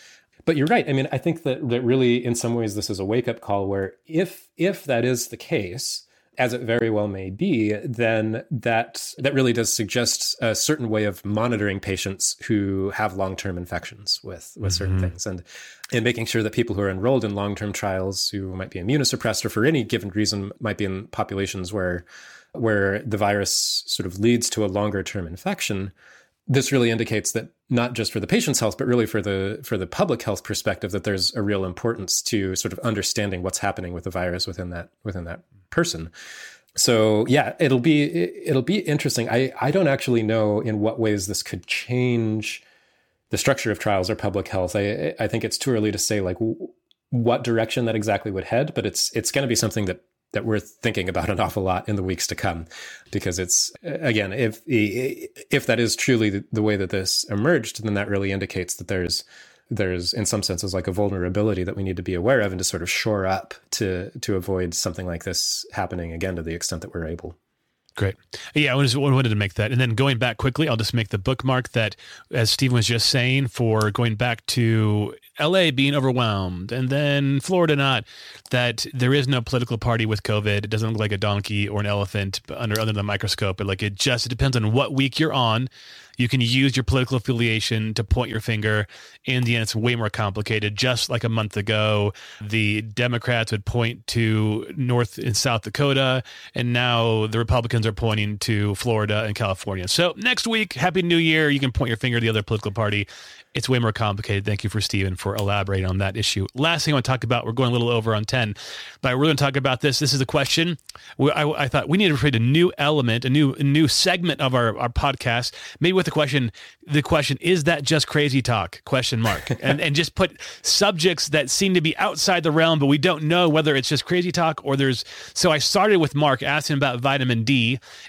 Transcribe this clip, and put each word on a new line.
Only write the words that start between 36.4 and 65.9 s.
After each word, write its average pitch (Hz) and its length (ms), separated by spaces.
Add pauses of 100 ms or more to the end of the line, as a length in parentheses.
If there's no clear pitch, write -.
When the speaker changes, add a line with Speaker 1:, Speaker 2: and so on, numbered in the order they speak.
Speaker 1:
So 110 540
yeah, 131 300
it'll 135 200
be, 147 240
it, 170 300 (140)
it'll 135 140
be 180 180
interesting. 143 500
I, 127 320
I 139 100
don't 185 160
actually 127 360
know 107 360
in 107 220
what 110 180
ways 104 280
this 101 160
could 95 220
change 117 960 (680)
the 104 80
structure 131 340
of 101 80
trials 95 300
or 110 60
public 98 340
health. 92 260
I, 101 420
I 110 100
think 113 180
it's - 120
too - 140
early 107 220
to - 40
say, 107 220
like, 92 200
w-, 110 280 (440)
what 123 340
direction 117 400
that 113 100
exactly 104 380
would 95 120
head, 143 280
but - 120
it's, - 300
it's 110 160
gonna 139 160
be 120 80
something 104 300
that, 92 180 (300)
that 101 120
we're 110 140
thinking 95 500
about 87 200
an 104 120
awful 98 220
lot 92 260
in 104 80
the 95 60
weeks 92 240
to - 80
come, 82 300 (460)
because 92 260
it's, - 340 (120)
again, 120 480
if, 110 340
if 123 1000
that 117 140
is 117 160
truly 110 340
the, 98 240
the 110 80
way 107 160
that 95 120
this 95 360
emerged, 110 580
then 107 120
that 101 140
really 98 220
indicates 98 440
that - 120
there's, 90 380 (440)
there's 90 440
in 107 120
some 101 180
senses, 92 300
like, 92 140
a 98 60
vulnerability 95 720
that 92 100
we 98 80
need 92 140
to 90 60
be 92 100
aware 107 260
of 101 140
and 92 60
to 90 40
sort 87 180
of 85 80
shore 104 360
up 95 280 (180)
to, 95 380 (120)
to 104 140
avoid 92 380
something 92 320
like 85 200
this - 480
happening 90 400